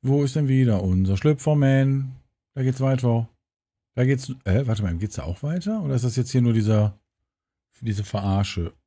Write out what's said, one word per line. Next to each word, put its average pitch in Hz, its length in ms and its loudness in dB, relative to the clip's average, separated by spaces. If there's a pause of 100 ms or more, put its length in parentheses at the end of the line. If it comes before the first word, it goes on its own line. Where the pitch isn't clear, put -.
Wo 139 240 2
ist 135 120 -2
denn 147 120 0
wieder 123 340 4
unser 95 340 2
Schlüpferman? 135 1000 2 (380)
Da 135 80 -4
geht's 127 180 -2
weiter. 127 480 0 (680)
Da 127 100 0
geht's, 131 260 -2 (140)
äh, 110 220 2
warte 107 160 -2
mal, 85 140 -2
geht's 104 200 -6
da - 80 -8
auch 85 180 -8
weiter? 180 400 -4
Oder 139 120 -4
ist 120 100 -2
das 120 120 -2
jetzt 123 140 -2
hier 131 100 2
nur 120 140 2
dieser, 107 440 2 (840)
diese 107 240 -4
Verarsche? 98 680 -2 (140)